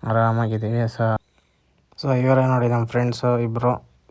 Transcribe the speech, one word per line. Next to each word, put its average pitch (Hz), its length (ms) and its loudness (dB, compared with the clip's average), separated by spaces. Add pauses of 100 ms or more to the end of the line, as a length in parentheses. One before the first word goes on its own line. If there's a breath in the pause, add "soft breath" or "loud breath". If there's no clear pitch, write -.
ಆರಾಮಾಗಿದ್ದೀವಿ. 113 760 0
So, 113 400 -2 (840)
so, 135 140 2
ಇವರೇ 131 280 4
ನೋಡಿ 127 220 2
ನಮ್ಮ 120 180 0
ಫ್ರೆಂಡ್ಸು 123 540 0
ಇಬ್ರು. 120 480 -2 (220)